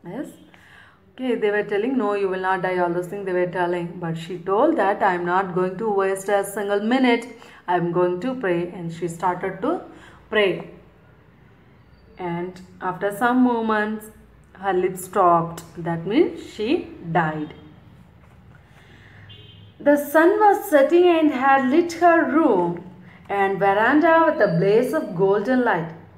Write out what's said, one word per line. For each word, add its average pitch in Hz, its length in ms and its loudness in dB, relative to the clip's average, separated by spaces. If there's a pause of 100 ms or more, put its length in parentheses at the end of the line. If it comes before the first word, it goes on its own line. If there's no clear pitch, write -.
Yes? 208 240 -12 (840)
Okay, 254 220 -4
they 208 140 0
were 208 120 0
telling, 214 360 -2
"No, 208 160 0
you 202 140 -2
will 185 120 -4
not 185 220 -2
die," 185 160 -2
all 175 200 0
those 175 100 -6
things 202 180 -8
they 185 60 -4
were 180 260 0
telling. 175 420 -2
But 165 160 -6
she 180 220 -10
told 226 380 2
that, 208 260 0
"I 185 120 2
am 175 100 -4
not 180 300 -2
going 185 240 -2
to 220 120 -2 (100)
waste 190 280 -2
a 202 160 2
single 202 360 -2 (140)
minute. 247 340 2 (400)
I 180 80 0
am 175 160 0
going 180 340 0
to 262 80 -4
pray." 175 260 -2 (200)
And 165 120 -8
she 175 160 -8
started 180 540 -4
to 339 180 -4 (500)
pray. 208 220 2 (1700)
And 175 420 -8 (200)
after 202 440 -4
some 254 200 4
moments, 220 680 -2 (540)
her 196 80 0
lips 180 320 -2
stopped. 170 580 2 (140)
That 165 300 -6
means 277 480 -4
she 220 160 -4 (420)
died. 156 420 -2 (2250)
The 285 180 2
sun 330 440 2
was 403 280 4
setting 302 380 4 (120)
and 311 140 4
had 262 380 2
lit 339 220 2 (120)
her 339 140 6 (140)
room 196 540 0 (520)
and 196 200 0
veranda 226 540 4 (140)
with 302 180 0
a 196 40 2 (100)
blaze 220 340 2
of 302 240 -4
golden 208 480 2
light. 175 280 -2 (240)